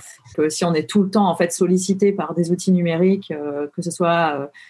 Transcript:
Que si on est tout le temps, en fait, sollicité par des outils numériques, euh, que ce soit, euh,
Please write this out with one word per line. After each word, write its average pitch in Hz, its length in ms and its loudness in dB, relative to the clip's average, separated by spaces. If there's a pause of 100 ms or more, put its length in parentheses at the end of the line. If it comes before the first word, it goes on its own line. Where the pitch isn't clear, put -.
(340)
Que 156 140 0
si 151 160 -2
on 175 80 0
est 156 160 -2
tout 208 140 2
le 190 80 0
temps, 202 180 2
en 165 80 0
fait, 175 160 0
sollicité 185 580 2
par 165 220 -6
des 165 180 -2
outils 180 220 0
numériques, 180 600 2
euh, 147 340 -6 (100)
que 180 60 -6
ce 180 80 -6
soit, 170 480 0
euh, 139 80 -6 (240)